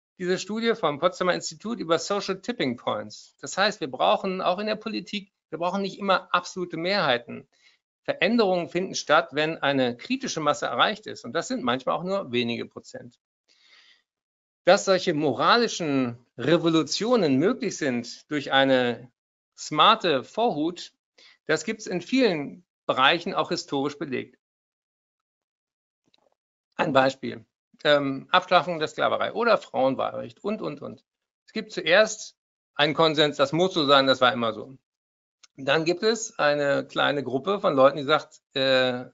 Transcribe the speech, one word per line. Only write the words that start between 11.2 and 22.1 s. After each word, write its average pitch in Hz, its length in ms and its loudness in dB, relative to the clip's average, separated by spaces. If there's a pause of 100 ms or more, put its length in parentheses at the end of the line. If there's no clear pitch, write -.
Und 120 80 -12
das 165 160 -4
sind 254 140 -6
manchmal 131 340 -2
auch 151 60 -6
nur 190 300 -4
wenige 117 340 -2
Prozent. 120 520 -18 (1500)
Dass 196 200 6
solche 185 300 2
moralischen 147 1040 0 (180)
Revolutionen 160 1040 2
möglich 202 400 -2
sind 123 520 -6
durch 143 220 -4
eine 131 580 2 (460)
smarte 160 640 2
Vorhut, 175 720 -4 (540)
das 156 180 0
gibt's 220 220 -8
in 180 160 -4
vielen 190 600 0 (220)